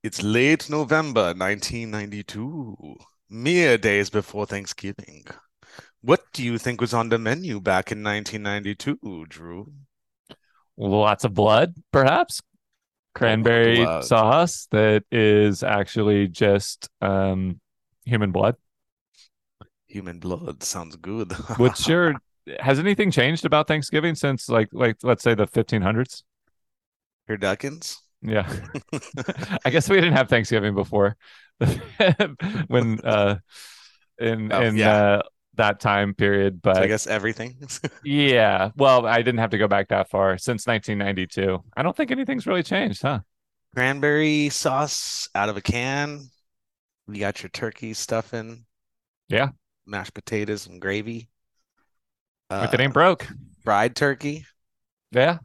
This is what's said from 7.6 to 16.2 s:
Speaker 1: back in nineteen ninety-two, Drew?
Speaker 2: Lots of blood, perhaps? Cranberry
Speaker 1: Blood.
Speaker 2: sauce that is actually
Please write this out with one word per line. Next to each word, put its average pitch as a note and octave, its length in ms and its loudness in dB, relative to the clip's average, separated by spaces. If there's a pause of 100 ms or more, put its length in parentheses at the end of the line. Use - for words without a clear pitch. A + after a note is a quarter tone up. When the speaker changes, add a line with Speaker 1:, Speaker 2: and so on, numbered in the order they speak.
Speaker 1:
back F#2 320 0
in G#2+ 80 -8
nineteen G#2 420 -6
ninety-two, G2+ 540 -6 (320)
Drew? F2 420 -16 (1040)
Speaker 2:
Lots G#2 460 2
of A2 100 -2
blood, A2 400 4 (200)
perhaps? D3 480 2 (720)
Cranberry A#2 720 4
Speaker 1:
Blood. D#2+ 180 -2
Speaker 2:
sauce B2 680 2
that G#2+ 380 4
is G#2 540 4
actually G2+ 640 2